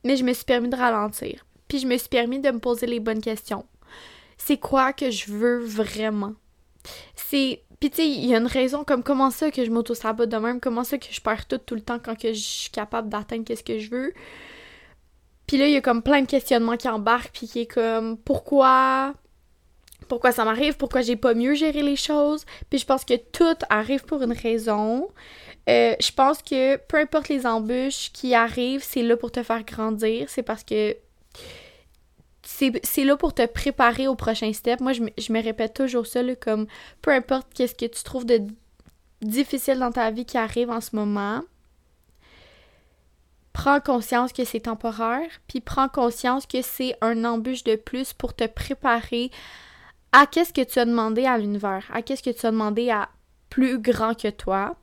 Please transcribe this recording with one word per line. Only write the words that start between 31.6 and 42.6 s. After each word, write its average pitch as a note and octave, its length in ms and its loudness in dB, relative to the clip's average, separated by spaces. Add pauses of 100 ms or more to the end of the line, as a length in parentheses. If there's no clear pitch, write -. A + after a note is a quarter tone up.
c'est, B3 420 -2
c'est C#4 200 0
là C#4 120 6
pour D4 180 -2
te B3 120 4
préparer B3+ 640 0
au C4 60 2
prochain A3 380 -2
step. A#3+ 280 -2
Moi, B3+ 140 0
je A#3 80 -2
me, A3 160 -2
je A3 140 -6
me A3 100 2
répète A3 320 -4
toujours B3 320 0
ça, B3 160 -2
là, B3 120 -2
comme G#3+ 320 -2 (360)
peu D4+ 100 2
importe C4 420 0
qu'est-ce B3 200 -2
que A#3 120 -6
tu - 160 -10
trouves B3 240 -6
de A#3 140 6 (800)
difficile B3+ 580 0
dans B3 140 0
ta A#3 180 0
vie A#3+ 140 -6
qui - 140 -4
arrive A#3 320 -2
en A#3 100 -4
ce A3 160 -8
moment, G#3 460 -2 (2000)